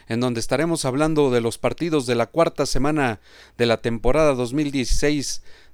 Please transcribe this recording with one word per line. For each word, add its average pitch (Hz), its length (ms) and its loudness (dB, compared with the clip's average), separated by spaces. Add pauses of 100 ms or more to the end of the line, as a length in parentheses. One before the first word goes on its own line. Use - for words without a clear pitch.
en 113 120 -2
donde 123 200 -2
estaremos 151 460 -2
hablando 147 440 0
de 120 120 2
los 113 160 -4
partidos 147 480 -2
de 123 80 0
la 117 140 0
cuarta 165 360 0
semana 135 560 0 (380)
de 120 80 2
la 113 160 2
temporada 123 500 2
dos 123 220 -2
mil 147 160 -2
dieciséis 139 720 0 (320)